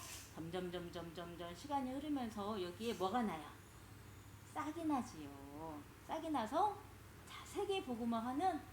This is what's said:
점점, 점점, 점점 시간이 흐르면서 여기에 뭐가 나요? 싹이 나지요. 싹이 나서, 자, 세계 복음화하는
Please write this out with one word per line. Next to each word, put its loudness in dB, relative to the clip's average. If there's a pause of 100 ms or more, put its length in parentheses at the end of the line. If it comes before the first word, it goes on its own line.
(340)
점점, 0
점점, -4
점점 -4
시간이 2
흐르면서 0
여기에 0
뭐가 6
나요? 2 (1120)
싹이 0
나지요. 0 (240)
싹이 0
나서, 4 (500)
자, -10
세계 2
복음화하는 4 (120)